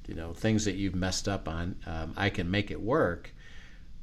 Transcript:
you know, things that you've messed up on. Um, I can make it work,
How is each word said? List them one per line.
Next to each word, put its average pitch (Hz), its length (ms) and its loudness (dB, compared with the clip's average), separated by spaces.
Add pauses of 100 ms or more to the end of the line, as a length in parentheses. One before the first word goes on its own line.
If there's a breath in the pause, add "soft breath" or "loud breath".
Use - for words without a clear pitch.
you 107 60 -6
know, 82 200 -6
things 107 320 4
that 95 100 2
you've 98 180 2
messed 90 340 2
up 98 200 0
on. 85 280 -2 (120)
Um, 80 300 -4
I 98 120 4
can 87 220 0
make 101 180 2
it - 100 -4
work, 104 540 2 (680 loud breath)